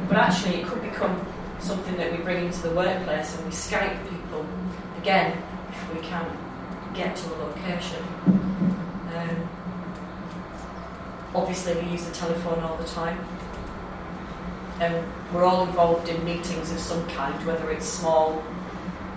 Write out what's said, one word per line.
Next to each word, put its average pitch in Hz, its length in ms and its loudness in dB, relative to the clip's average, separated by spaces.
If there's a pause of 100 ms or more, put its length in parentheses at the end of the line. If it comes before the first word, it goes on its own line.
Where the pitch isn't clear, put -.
but 160 80 6
actually - 460 6
it - 40 -2
could 160 140 -2
become 185 460 0 (320)
something 185 400 -2
that 170 120 0
we 170 140 -2
bring 180 220 0
into - 160 -2
the 165 80 2
workplace 180 680 2
and - 80 -4
we 185 80 -4
Skype - 560 0
people, - 380 -6 (560)
again, 175 340 6 (340)
if - 240 -6
we 165 60 -4
can 175 260 -2 (680)
get 180 220 -2
to 170 180 -6
a - 20 -6
location. 175 680 -4 (1120)
Um, 170 340 -2 (1900)
obviously 180 400 2
we 170 160 0
use 175 160 -2
the - 80 -6
telephone 170 480 0
all 160 160 -2
the 165 60 -4
time. 170 340 -2 (1600)
And 170 240 4 (280)
we're 175 120 6
all 180 220 8
involved 170 420 6
in 165 160 0
meetings 170 460 -2
of 180 80 -2
some 165 300 0
kind, - 360 -2
whether 160 280 0
it's - 120 -2
small 160 600 4 (720)